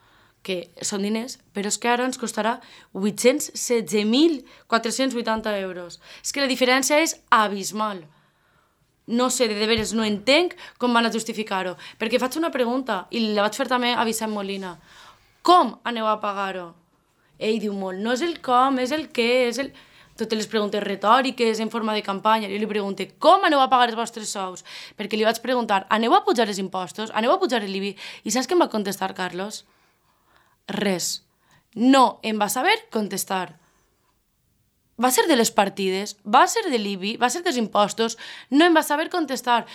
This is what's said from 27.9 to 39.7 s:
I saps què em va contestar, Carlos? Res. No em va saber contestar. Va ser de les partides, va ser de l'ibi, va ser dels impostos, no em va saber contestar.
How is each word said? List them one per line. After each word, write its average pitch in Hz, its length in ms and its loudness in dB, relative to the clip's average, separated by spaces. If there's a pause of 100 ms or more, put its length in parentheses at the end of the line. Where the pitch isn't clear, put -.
I 220 80 -6
saps 254 160 -2
què - 60 -2
em 359 80 4
va - 80 2
contestar, 196 460 -4
Carlos? 185 500 -8 (1040)
Res. 196 540 -2 (540)
No 247 480 6
em 220 180 -2
va 208 80 2
saber 277 240 2 (160)
contestar. 185 680 -4 (1400)
Va 254 140 2
ser 453 160 4
de 320 80 6
les 226 160 2
partides, 196 720 -2
va 254 240 6
ser 440 240 -2
de 240 80 2
l'ibi, 202 400 -4
va 240 100 2
ser 349 140 -4
dels 320 160 0
impostos, 208 560 0 (340)
no 285 160 6
em 349 100 6
va 311 80 6
saber 302 280 -2
contestar. 247 640 0